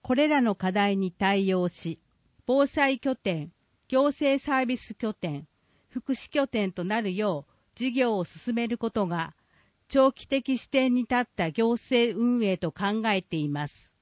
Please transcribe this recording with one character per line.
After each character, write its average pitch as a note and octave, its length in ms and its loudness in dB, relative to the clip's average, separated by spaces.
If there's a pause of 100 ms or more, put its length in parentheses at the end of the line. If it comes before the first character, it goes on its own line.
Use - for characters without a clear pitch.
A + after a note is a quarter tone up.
こ B3+ 140 -2
れ D4 120 4
ら D4 140 4
の A3 140 2
課 F#3 160 -2
題 G3+ 260 2
に F#3 140 0
対 G3 420 0
応 F3+ 160 2
し、 - 300 -8 (460)
防 C4+ 220 2
災 C4+ 320 0
拠 C4+ 160 -2
点、 E3 360 -4 (360)
行 C4 180 2
政 C#4 380 2
サ C#4 140 0
ー C4 80 2
ビ A#3+ 120 -2
ス - 160 -14
拠 A3 200 -4
点、 D3 340 -8 (400)
福 - 260 -6
祉 - 160 -6
拠 C#4 180 0
点 G3+ 240 -2
と F3+ 120 -6
な G#3+ 180 -2
る F#3+ 140 -4
よ F#3 320 -2
う - 60 -20 (220)
事 B3 160 -4
業 A#3+ 260 0
を F3 80 -2
進 A3+ 300 -8
め A#3 120 -2
る A#3 100 -4
こ A3+ 140 -4
と G3+ 160 -2
が、 D#3+ 260 -4 (540)
長 F3+ 240 4
期 - 160 -18
的 C4+ 300 -2
視 - 120 -10
点 C4 240 2
に B3 100 2
立 B3 120 -2
っ B3 100 0
た E3 260 -4
行 A3+ 200 2
政 A#3 480 0
運 A#3+ 260 2
営 F#3+ 120 0
と D#3+ 140 -4
考 G#3 360 -2
え G3 140 0
て - 160 -6
い D3+ 100 -2
ま D3 200 -4
す。 - 340 -18